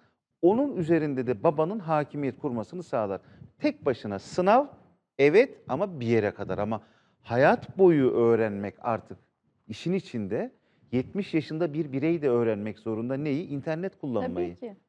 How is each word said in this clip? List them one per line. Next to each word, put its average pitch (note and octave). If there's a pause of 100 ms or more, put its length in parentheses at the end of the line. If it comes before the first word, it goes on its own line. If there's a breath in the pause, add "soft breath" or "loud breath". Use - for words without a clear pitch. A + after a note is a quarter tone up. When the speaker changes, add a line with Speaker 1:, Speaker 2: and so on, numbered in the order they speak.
(420 soft breath)
Speaker 1:
onun A#3
üzerinde D3+
de A2
babanın D#3+
hakimiyet D3+
kurmasını C3
sağlar. G#2 (380 loud breath)
Tek -
başına G#2+
sınav, G#3+ (520)
evet E3 (100)
ama E3
bir A#2
yere A2
kadar. F#2
Ama G#2 (380 soft breath)
hayat C#3+
boyu D#3+
öğrenmek A2
artık G#2+ (500)
işin E3
içinde. B2+ (400)
Yetmiş D3
yaşında D#3
bir D3+
birey D#3
de D3
öğrenmek A2
zorunda. A2+
Neyi? D3
İnternet D#3+
kullanmayı. F2+
Speaker 2:
Tabii A#3+
ki. G3 (120)